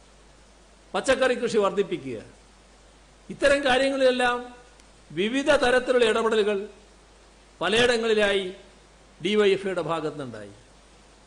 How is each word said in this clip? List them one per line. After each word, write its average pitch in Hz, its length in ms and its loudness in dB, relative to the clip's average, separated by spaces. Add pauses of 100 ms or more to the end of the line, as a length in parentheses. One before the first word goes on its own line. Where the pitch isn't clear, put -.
(960)
പച്ചക്കറി 254 480 0
കൃഷി 226 220 -2
വർദ്ധിപ്പിക്കുക, 170 540 -4 (1120)
ഇത്തരം 277 400 2
കാര്യങ്ങളിലെല്ലാം 254 680 2 (720)
വിവിധ 233 400 -2 (120)
തരത്തിലുള്ള 247 480 2
ഇടപെടലുകൾ 220 480 0 (1000)
പലയിടങ്ങളിലായി 214 840 0 (760)
ഡി 185 160 -2
വൈ 208 180 4
എഫ് 190 140 -6
ഐയുടെ 180 220 -4
ഭാഗത്തുനിന്നുണ്ടായി. 139 640 -8 (720)